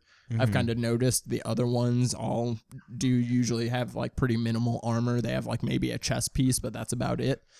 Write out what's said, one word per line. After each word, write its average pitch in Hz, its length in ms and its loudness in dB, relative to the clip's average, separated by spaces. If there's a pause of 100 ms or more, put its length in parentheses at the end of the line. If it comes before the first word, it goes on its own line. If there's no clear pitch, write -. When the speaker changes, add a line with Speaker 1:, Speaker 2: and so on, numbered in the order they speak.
(300)
Speaker 1:
I've 117 200 2
Speaker 2:
Mm-hmm. 104 40 2
Speaker 1:
kinda 117 220 2
noticed 117 540 0
the 120 160 -2
other 117 200 0
ones 120 480 2
all 120 440 -4 (400)
do 131 100 0
usually 120 640 2
have, 123 260 -2
like, 123 220 -4
pretty 123 180 4
minimal 117 480 0
armor. 120 380 0
They 113 100 -2
have, 127 140 -2
like, 117 180 -4
maybe 127 280 0
a 117 60 -4
chest - 360 -2
piece, 131 260 2
but 120 140 -8
that's 117 180 -8
about 123 300 -2
it. 131 220 0 (160)